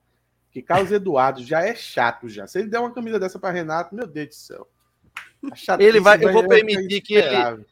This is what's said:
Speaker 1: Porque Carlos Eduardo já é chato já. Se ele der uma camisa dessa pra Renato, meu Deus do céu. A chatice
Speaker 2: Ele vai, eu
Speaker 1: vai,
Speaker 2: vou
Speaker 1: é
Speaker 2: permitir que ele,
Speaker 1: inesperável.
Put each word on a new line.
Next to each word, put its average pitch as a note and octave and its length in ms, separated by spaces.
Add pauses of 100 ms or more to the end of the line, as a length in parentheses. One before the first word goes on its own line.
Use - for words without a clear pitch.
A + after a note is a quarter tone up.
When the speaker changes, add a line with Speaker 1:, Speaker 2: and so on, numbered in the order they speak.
(460)
Speaker 1:
Porque - 160
Carlos F3+ 300
Eduardo C3+ 500
já D3+ 240
é A3+ 80
chato - 540
já. G#2 180
Se F#3 140
ele A3 80
der A3 120
uma A#3+ 120
camisa A3+ 260
dessa F#3 220
pra F#3+ 120
Renato, E3+ 440
meu A#3+ 100
Deus D3+ 220
do - 80
céu. - 320 (840)
A - 60
chatice F#3+ 320
Speaker 2:
Ele A3 140
vai, G3+ 160
eu - 60
Speaker 1:
vai, G3 100
Speaker 2:
vou G#3+ 100
Speaker 1:
é F3+ 40
Speaker 2:
permitir G3+ 520
que G#3 140
ele, G3+ 120
Speaker 1:
inesperável. A#2+ 460